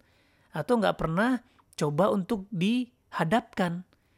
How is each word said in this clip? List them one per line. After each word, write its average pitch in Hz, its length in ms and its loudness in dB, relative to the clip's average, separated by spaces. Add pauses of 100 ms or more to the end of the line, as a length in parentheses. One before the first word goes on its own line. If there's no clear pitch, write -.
(560)
Atau 226 240 0
nggak 185 160 2
pernah 208 480 0 (320)
coba 151 400 0
untuk 190 320 -4
dihadapkan. 185 1400 -2 (340)